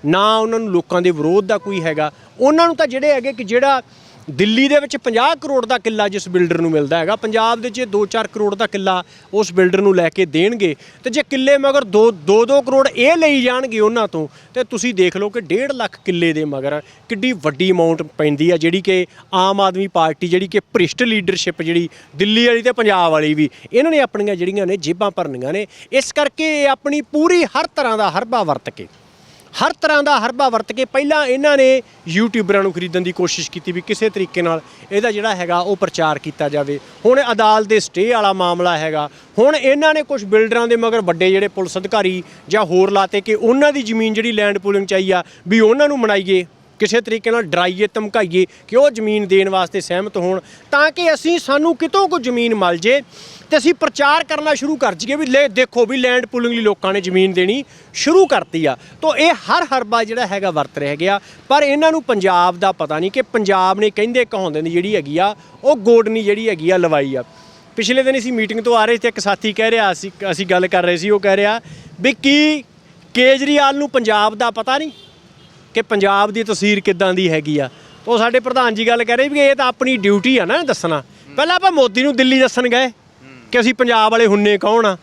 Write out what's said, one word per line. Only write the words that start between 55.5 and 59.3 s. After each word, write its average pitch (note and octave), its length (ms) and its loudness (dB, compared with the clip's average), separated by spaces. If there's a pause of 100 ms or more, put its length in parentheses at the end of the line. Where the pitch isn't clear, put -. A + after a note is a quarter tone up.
ਵੀ B3+ 100 -4
ਲੈਂਡ B3 300 0
ਪੂਲਿੰਗ A#3+ 280 -4
ਲਈ A#3 60 -2
ਲੋਕਾਂ G3+ 320 -2
ਨੇ F#3 80 -2
ਜ਼ਮੀਨ F#3 320 0
ਦੇਣੀ F#3+ 300 0 (320)
ਸ਼ੁਰੂ F4+ 320 4
ਕਰਤੀ E3+ 400 -2
ਆ। C3 100 0 (260)
ਤੋ D#4 140 0
ਇਹ D#4 160 2 (160)